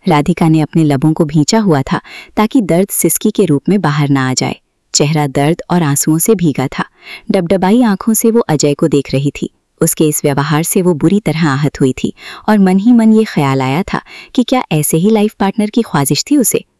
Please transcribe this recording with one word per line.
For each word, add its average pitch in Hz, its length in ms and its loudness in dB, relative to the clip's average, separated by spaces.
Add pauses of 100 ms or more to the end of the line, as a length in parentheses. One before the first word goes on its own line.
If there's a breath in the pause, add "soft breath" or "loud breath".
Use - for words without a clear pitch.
राधिका 165 400 2
ने 160 120 4
अपने 160 240 0
लबों 147 280 2
को 160 120 0
भींचा 151 340 0
हुआ 165 240 0
था - 180 -4 (360 loud breath)
ताकि 214 240 0
दर्द 185 280 0
सिसकी - 420 -2
के 208 140 0
रूप 143 240 0
में 196 120 2
बाहर 147 280 0
ना 135 220 0
आ 127 40 -2
जाए। 131 220 -4 (380)
चेहरा 151 320 0
दर्द 143 440 0
और 175 120 2
आंसुओं 151 360 0
से 226 160 2
भीगा 151 320 -2
था। - 180 -8 (460 loud breath)
डबडबाई 190 520 0
आंखों 220 320 0
से 226 160 0
वो 226 100 2
अजय 147 340 0
को 160 140 -2
देख 139 240 -2
रही 139 200 -2 (100)
थी। - 80 -8 (320)
उसके 160 260 0
इस 151 160 -4
व्यवहार 147 380 -2
से 185 200 -2
वो 175 120 2
बुरी 170 260 0
तरह 160 280 -2
आहत 139 320 -2
हुई 131 120 2
थी - 220 -6 (340 loud breath)
और 214 100 2
मन 190 200 4
ही 226 140 4
मन 220 200 4
ये 220 120 4
ख्याल 135 380 -2
आया 135 200 -2
था - 180 -6 (340 loud breath)
कि 254 80 2
क्या 254 300 0
ऐसे 151 240 0
ही 185 140 2
life 214 280 2
partner 208 320 -2
की 233 120 0
ख्वाहिश - 480 -2
थी 294 60 2
उसे। - 280 0 (160)